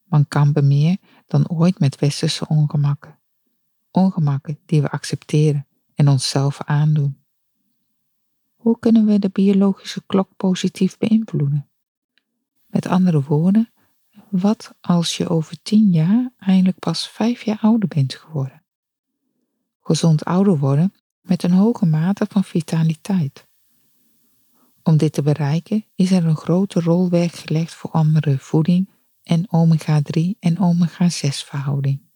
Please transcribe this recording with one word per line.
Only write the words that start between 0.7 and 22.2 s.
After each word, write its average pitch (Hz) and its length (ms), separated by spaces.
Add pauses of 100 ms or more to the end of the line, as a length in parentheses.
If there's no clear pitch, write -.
dan 143 220
ooit 170 300
met 143 200
westerse - 500
ongemakken. 147 680 (720)
Ongemakken 151 760
die 151 160
we - 80
accepteren 147 760 (280)
en 143 140
onszelf 139 540
aandoen. 147 600 (1300)
Hoe 226 240
kunnen 220 280
we 208 120
de 196 100
biologische 196 800
klok 190 300
positief 185 600
beïnvloeden? 151 680 (1000)
Met - 200
andere 180 360
woorden, 170 500 (580)
wat 196 500
als 170 360
je 175 120
over 165 340
tien 208 280
jaar 196 480
eigenlijk 185 400
pas - 300
vijf 240 340
jaar 214 180
ouder 214 280
bent 135 260
geworden? 139 480 (1160)
Gezond 160 440
ouder 185 340
worden 143 360 (260)
met - 220
een 180 100
hoge 202 340
mate 165 420